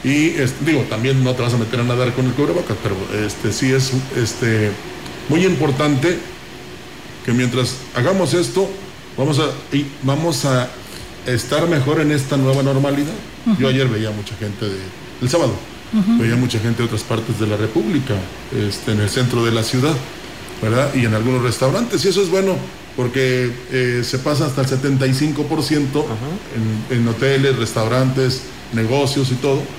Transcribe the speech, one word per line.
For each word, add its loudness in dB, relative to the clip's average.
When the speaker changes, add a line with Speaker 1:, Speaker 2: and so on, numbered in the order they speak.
Speaker 1:
Y, 4
este, 0
digo, 4
también 2
no 2
te 0
vas 2
a 2
meter 0
a 0
nadar 0
con 2
el 2
cubrebocas, 0
pero, -2
este, -2
sí 2
es, 2
este, 0
muy 4
importante 2
que 0
mientras 2
hagamos 2
esto, 2
vamos 2
a, -2
y 2
vamos 0
a 2
estar 0
mejor 2
en 2
esta 0
nueva 2
normalidad. 2
Speaker 2:
Ujú. 4
Speaker 1:
Yo 4
ayer 2
veía 0
mucha -8
gente -6
de, -4
el 0
sábado, 2
Speaker 2:
Ujú. 4
Speaker 1:
veía 4
mucha 2
gente 0
de 2
otras -2
partes -2
de 0
la 0
República, 0
este, -2
en 2
el 2
centro 2
de 2
la 2
ciudad, 2
¿verdad? 2
Y 4
en 2
algunos 2
restaurantes, 0
y 4
eso 4
es 0
bueno, 2
porque, 2
eh, 2
se -2
pasa 0
hasta 0
el 2
setenta 2
y 4
cinco 0
por 0
ciento 0
Speaker 3:
Ajá. -4
Speaker 1:
en, 2
en 4
hoteles, 4
restaurantes, 2
negocios 2
y 0
todo 2